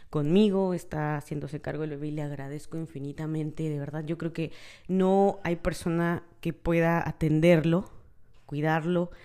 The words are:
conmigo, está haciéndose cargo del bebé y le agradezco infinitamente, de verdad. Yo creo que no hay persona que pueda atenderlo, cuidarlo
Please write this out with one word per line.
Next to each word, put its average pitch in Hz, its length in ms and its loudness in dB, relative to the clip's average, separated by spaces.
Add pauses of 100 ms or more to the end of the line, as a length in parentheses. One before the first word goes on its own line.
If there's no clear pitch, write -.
conmigo, 185 640 2
está 151 440 -4
haciéndose 143 440 -8
cargo 147 200 -6
del 156 100 -6
bebé 143 160 -8
y 151 40 -6
le 151 100 -6
agradezco 143 560 -10
infinitamente, 156 920 -6
de 147 100 -4
verdad. 143 260 -6
Yo 160 120 -4
creo 165 160 -6
que 165 180 -6 (360)
no 190 560 4
hay 175 120 0
persona 170 680 0 (180)
que 165 120 -4
pueda 170 540 2
atenderlo, 160 840 4 (560)
cuidarlo 160 680 0 (140)